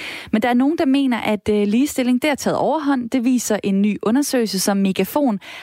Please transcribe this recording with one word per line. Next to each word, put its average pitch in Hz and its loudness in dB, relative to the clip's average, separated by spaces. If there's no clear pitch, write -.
Men 220 0
der 247 0
er 240 2
nogen, 277 2
der 339 0
mener, 269 2
at, 208 -2
øh, 208 2
ligestilling, 247 0
det 302 2
har 277 0
taget 175 -2
overhånd. 269 0
Det 247 0
viser 233 0
en 196 2
ny 208 0
undersøgelse, 226 0
som 196 0
Megafon 196 0